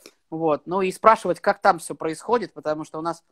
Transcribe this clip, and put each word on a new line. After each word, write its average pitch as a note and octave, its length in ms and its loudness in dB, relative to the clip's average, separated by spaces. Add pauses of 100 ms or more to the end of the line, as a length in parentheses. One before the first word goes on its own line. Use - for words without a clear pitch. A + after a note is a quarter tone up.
(280)
вот, D#3+ 380 0
ну, F#3 160 -2
и F#3 100 0
спрашивать, G#3+ 480 2
как - 220 0
там F#3 160 4
всё D#3+ 160 -12
происходит, D#3+ 580 -4
потому D#3 320 -6
что D#3+ 140 -14
у D#3 40 -8
нас E3 300 -8